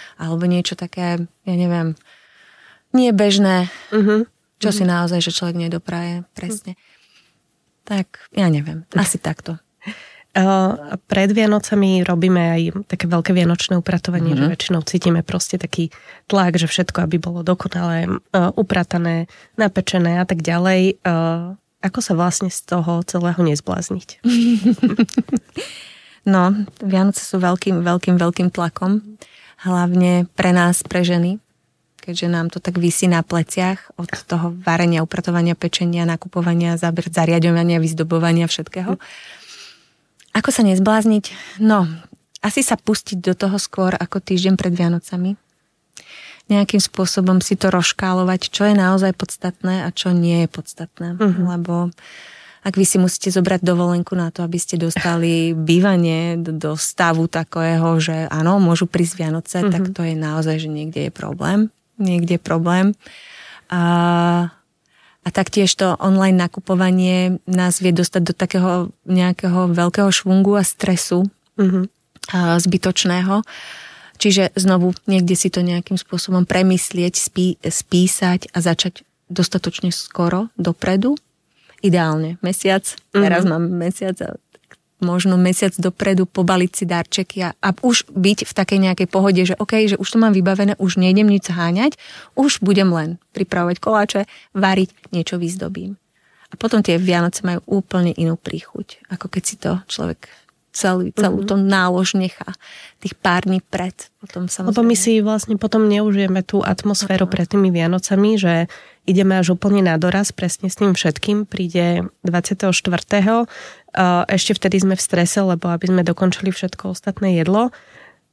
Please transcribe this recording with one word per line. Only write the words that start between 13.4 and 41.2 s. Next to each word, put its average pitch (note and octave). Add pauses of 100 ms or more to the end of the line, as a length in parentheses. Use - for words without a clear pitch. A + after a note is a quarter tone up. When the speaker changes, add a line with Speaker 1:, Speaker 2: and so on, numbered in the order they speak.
Speaker 2:
upratovanie, E3+
Speaker 1:
Mhm. -
Speaker 2:
že C#3
väčšinou E3+
cítime E3+
proste -
taký E3+ (380)
tlak, F3+
že E3
všetko, -
aby E3+
bolo F3
dokonalé, F3
eh, F3+
upratané, E3+ (300)
napečené F#3
a F3+
tak E3
ďalej. F3+ (140)
Eh, E3+ (220)
ako G3
sa -
vlastne F3
z -
toho E3+
celého F3
nezblázniť? E3+ (120)
Speaker 1:
<laughs> A#3 (1160)
No, F#3 (280)
Vianoce F#3+
sú -
veľkým, F3+
veľkým, F3
veľkým F3
tlakom. F#3 (600)
Hlavne F3+
pre G3+
nás, F3+
pre -
ženy, F3 (580)
keďže F3
nám E3+
to F3
tak F3+
visí F3
na E3+
pleciach F#3
od E3+ (100)
toho E3+
varenia, E3+
upratovania, E3+
pečenia, E3+
nakupovania, E3+
zaber-, E3+
zariadovania, E3+
vyzdobovania, E3
všetkého. F#3 (1300)
Ako A3
sa C4
nezblázniť? G#3 (280)